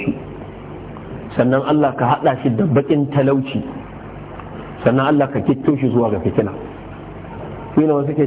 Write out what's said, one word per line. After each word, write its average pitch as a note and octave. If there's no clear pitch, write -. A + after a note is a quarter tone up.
shi. -
Sannan B2+
Allah D3
ka B2
haɗa C3+
shi -
da G3
baƙin D3
talauci. C3+
Sannan C3
Allah C#3
ka A2+
kitto C#3
shi C3
zuwa A#2
ga G2+
fitina. G2+
Shi D3+
ne D#3
wasu C#3+
ke D3